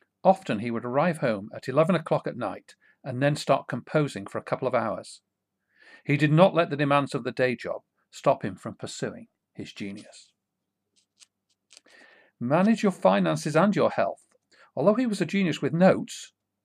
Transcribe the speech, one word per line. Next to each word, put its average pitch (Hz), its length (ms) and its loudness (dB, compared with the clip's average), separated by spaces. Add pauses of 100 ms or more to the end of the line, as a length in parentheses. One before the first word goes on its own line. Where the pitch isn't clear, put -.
(260)
Often 156 340 2
he 117 120 -6
would 113 120 -4
arrive 151 360 0
home 110 360 -2
at 117 140 -14
eleven 160 260 2
o'clock 156 320 -2
at 123 80 -8
night 107 400 -10 (260)
and 127 220 -6
then 147 140 2
start 135 320 0
composing 127 580 -4
for 110 120 -8
a - 40 -20
couple - 240 -4
of 123 80 -2
hours. 113 460 -6 (800)
He 143 140 0
did 151 160 2
not 180 200 6
let 165 160 2
the 143 60 -6
demands 143 400 0
of 120 80 -4
the 127 80 -6
day 127 240 0
job - 280 -10 (280)
stop - 320 0
him 95 140 -6
from 104 180 -14
pursuing - 520 -10 (260)
his - 180 -14
genius. - 640 -14 (2000)
Manage 185 420 2
your 202 80 4
finances 165 640 0
and 190 180 4
your 120 180 2
health. 92 340 -4 (500)
Although 190 200 4
he 254 100 0
was 202 160 -2
a 170 40 0
genius 185 360 -2
with 131 100 -2
notes, - 640 2 (320)